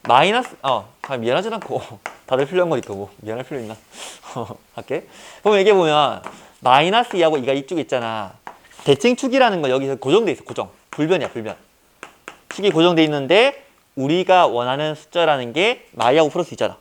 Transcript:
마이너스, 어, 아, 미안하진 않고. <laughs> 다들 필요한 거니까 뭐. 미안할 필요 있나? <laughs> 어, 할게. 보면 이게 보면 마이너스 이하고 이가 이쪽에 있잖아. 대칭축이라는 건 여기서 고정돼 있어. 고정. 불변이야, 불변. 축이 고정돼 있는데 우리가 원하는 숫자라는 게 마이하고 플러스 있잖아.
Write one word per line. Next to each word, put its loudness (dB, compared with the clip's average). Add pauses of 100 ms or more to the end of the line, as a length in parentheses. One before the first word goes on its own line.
마이너스, 2 (140)
어, -4 (120)
아, -8
미안하진 -2
않고. -8 (240)
<laughs> -16
다들 0
필요한 0
거니까 -4
뭐. -10
미안할 -10
필요 -10
있나? -12 (280)
<laughs> -20
어, -10 (180)
할게. -8 (360)
보면 4
이게 4
보면 2 (380)
마이너스 2
이하고 2
이가 -2
이쪽에 -4
있잖아. -6 (500)
대칭축이라는 2
건 0
여기서 0
고정돼 2
있어. -10
고정. -8 (200)
불변이야, -2
불변. -10 (960)
축이 0
고정돼 4
있는데 0 (320)
우리가 2
원하는 -2
숫자라는 -2
게 -2
마이하고 2
플러스 -6
있잖아. -4